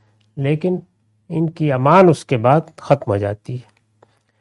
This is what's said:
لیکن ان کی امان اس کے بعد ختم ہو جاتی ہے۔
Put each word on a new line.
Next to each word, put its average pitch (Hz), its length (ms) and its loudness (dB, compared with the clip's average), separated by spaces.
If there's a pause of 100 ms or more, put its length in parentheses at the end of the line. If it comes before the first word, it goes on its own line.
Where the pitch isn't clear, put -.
(380)
لیکن 156 380 -2 (540)
ان 165 200 -4
کی 151 220 -4
امان 156 380 4
اس - 160 0
کے 131 120 -2
بعد 131 400 0
ختم - 340 -2
ہو 101 60 -2
جاتی 107 380 -8
ہے۔ 123 140 -16 (720)